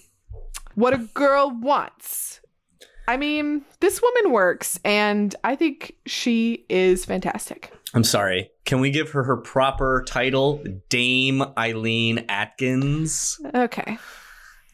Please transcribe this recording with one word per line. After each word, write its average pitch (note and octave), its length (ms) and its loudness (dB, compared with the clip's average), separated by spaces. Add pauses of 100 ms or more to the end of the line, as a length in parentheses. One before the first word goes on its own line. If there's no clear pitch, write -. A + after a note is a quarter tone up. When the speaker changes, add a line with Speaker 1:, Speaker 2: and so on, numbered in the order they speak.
(760)
Speaker 1:
What B3 180 4
a C4+ 40 0 (160)
Girl C#4 380 4
Wants. - 880 -4 (680)
I B3+ 80 0
mean, D4 480 -2 (160)
this F4+ 200 2
woman A#4 300 4
works, F#3 540 2
and G#3 580 2
I B3+ 140 0
think - 360 -2 (140)
she A#3 600 0
is F#3 340 4
fantastic. - 680 -8 (200)
Speaker 2:
I'm A#2 120 4
sorry. F#2+ 440 0 (140)
Can C3 160 0
we C#3 120 2
give D3+ 200 -2
her C#3 140 0
her C3 100 0
proper C3 720 0
title? C3+ 560 0 (240)
Dame C3 560 2 (140)
Eileen A2+ 720 0
Atkins? C3 1080 -2 (160)
Speaker 1:
Okay. A#3+ 440 -2 (760)